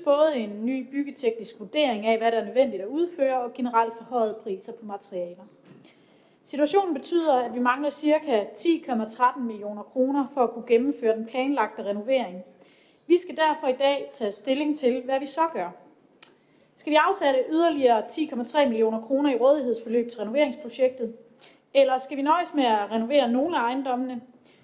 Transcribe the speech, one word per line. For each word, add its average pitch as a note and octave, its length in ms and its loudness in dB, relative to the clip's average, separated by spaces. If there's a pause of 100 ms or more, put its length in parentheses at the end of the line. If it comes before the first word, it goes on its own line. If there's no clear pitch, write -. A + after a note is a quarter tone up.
både D4 300 4
en G#3+ 300 -6
ny B3+ 260 -4
byggeteknisk B3 680 -4
vurdering A3 460 -2
af, A3+ 120 4
hvad A3+ 140 2
der A#3 60 0
er G#3 80 -2
nødvendigt G#3+ 360 0
at G3 60 -8
udføre, C4+ 540 0
og A#3+ 120 -6
generelt A#3 420 0
forhøjede A3 480 -2
priser G#3+ 300 -10
på A3 120 -18
materialer. F#3+ 580 -10 (1040)
Situationen D#4 480 2
betyder, D#4 400 2
at A#3+ 200 0
vi B3 60 -4
mangler C4 300 2
cirka D4 560 2 (100)
ti E4 320 0
komma A3+ 180 -2
tretten B3+ 420 0
millioner G#3 360 -10
kroner C4+ 500 0
for C4 100 2
at A3+ 80 2
kunne A3+ 160 -12
gennemføre A#3+ 480 2
den A3+ 100 -6
planlagte B3 580 -2
renovering. G3+ 600 -2 (640)
Vi E4+ 100 6
skal D#4 200 -8
derfor D#4 300 0
i B3+ 120 0
dag C#4 340 0
tage G#3 180 -4
stilling D4 460 -2
til, B3+ 240 0
hvad C4+ 180 -2
vi C#4+ 60 -6
så D#4+ 160 -4 (120)
gør. F3 160 -6 (1080)
Skal - 140 -6
vi D4+ 40 4
afsætte D4+ 540 4
yderligere C#4+ 600 2
ti D#4 160 -4
komma A#3+ 180 -6
tre C#4+ 220 2
millioner A3 360 0
kroner C#4 320 0
i A#3 40 0
rådighedsbeløb A#3+ 720 2
til A3 100 -12
renoveringsprojektet? B3 960 -2 (580)
Eller C4 240 4
skal C4 200 -8
vi C#4 40 -4
nøjes E4 320 2
med C#4+ 120 2
at G#3 260 2
renovere A#3 400 2
nogle D4 260 0
af B3+ 40 0
ejendommene? B3+ 600 -4 (420)